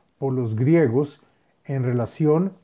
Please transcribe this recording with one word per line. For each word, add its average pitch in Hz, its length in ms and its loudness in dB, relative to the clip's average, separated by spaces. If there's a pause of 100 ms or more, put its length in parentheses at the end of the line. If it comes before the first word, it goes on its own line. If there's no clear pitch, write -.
(180)
por 131 160 -4
los 113 240 -4
griegos 147 640 2 (420)
en 135 200 -6
relación 151 680 0 (120)